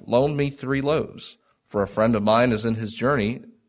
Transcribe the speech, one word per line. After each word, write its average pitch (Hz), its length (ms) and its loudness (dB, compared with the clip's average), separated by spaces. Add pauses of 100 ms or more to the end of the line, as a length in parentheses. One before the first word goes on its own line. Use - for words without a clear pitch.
loan 135 300 2
me 143 140 0
three 135 300 -4
loaves, - 580 -4 (260)
for 104 180 -2
a 95 60 -2
friend 110 260 2
of 104 80 0
mine 117 300 4
is 107 120 -2
in 113 120 0
his 110 160 -8
journey, 120 500 -2 (260)